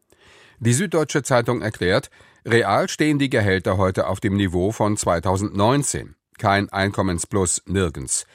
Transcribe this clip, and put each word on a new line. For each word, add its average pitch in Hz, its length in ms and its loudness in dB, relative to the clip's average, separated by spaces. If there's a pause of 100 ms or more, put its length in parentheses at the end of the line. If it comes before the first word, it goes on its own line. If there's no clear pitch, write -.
(600)
Die 117 140 2
Süddeutsche 156 480 0
Zeitung 123 400 0
erklärt, 107 480 0 (340)
real 113 460 2
stehen 151 300 0
die 139 100 0
Gehälter 101 480 2
heute 95 300 0
auf 95 120 -4
dem 98 160 0
Niveau 92 360 0
von 104 260 -2
zweitausendneunzehn. 95 1160 0 (240)
Kein 98 300 0
Einkommensplus 95 1000 -2
nirgends. 80 680 -4